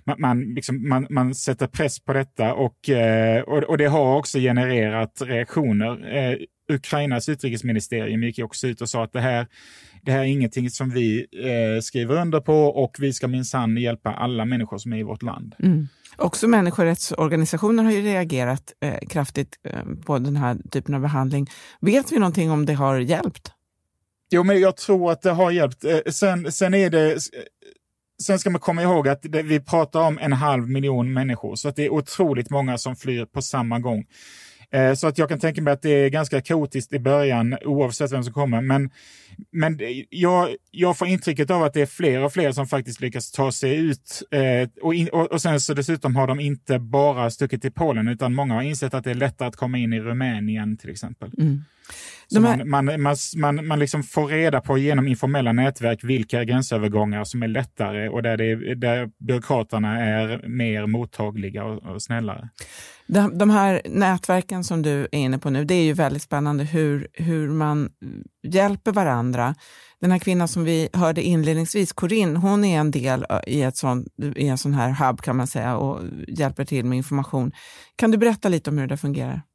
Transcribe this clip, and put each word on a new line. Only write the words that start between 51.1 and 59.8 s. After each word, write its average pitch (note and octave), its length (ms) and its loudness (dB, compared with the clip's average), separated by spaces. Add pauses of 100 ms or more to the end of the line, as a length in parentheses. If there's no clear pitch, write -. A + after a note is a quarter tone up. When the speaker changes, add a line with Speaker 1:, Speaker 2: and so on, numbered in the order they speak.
Speaker 2:
Mm. D3 260 0 (640)
Speaker 1:
Så B3+ 120 4
Speaker 2:
De A3 40 6
här A#3 200 2
Speaker 1:
man, C#3 200 2
man, D3 180 0
man, C#3+ 140 2 (200)
man, D3+ 300 0
man D3+ 120 0
liksom D3 240 0
får D3+ 240 -2
reda D#3 340 2
på C#3 180 0
genom C#3 300 2
informella B2+ 440 0
nätverk A#2 520 0
vilka A#2+ 400 -2
gränsövergångar G#2+ 800 0
som A#2+ 180 -6
är A2+ 60 -2
lättare A2 600 -4
och A#2 140 -4
där A#2 140 0
det A2+ 80 0
är, A2+ 300 -2
där A#2+ 440 -2
byråkraterna A#2 800 -2